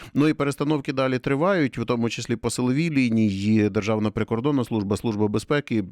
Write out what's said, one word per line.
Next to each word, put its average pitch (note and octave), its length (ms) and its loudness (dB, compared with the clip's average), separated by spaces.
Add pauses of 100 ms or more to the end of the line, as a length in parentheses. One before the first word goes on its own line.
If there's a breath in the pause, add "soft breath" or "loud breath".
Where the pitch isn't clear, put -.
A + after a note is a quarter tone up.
(140)
Ну C#3+ 140 4
і D#3 60 2
перестановки D3 600 -2
далі C3 260 0
тривають, C#3+ 580 0
в A#2 80 -4
тому A#2 240 0
числі A#2 260 -4
по A2+ 140 -4
силовій B2+ 400 0
лінії, A2 800 2
Державна G#2+ 420 0
прикордонна A#2 520 0
служба, G#2 340 -2
Служба G#2+ 300 0
безпеки, A2+ 640 -2